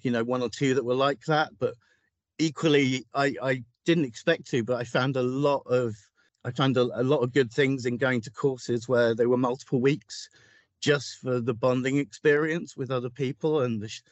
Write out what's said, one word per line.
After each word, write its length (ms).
you 80
know, 120
one 180
or 80
two 240
that 100
were 120
like 320
that. 300
But 180
equally, 760
I, 280
I 220
didn't 200
expect 460
to, 120
but 140
I 60
found 320
a 80
lot 440
of, 280
I 80
found 260
a, 60
a 40
lot 160
of 140
good 180
things 340
in 120
going 240
to 100
courses 580
where 240
they 140
were 100
multiple 420
weeks 500
just 380
for 200
the 140
bonding 440
experience 800
with 160
other 180
people. 520
And 200
the 60
sh-, 140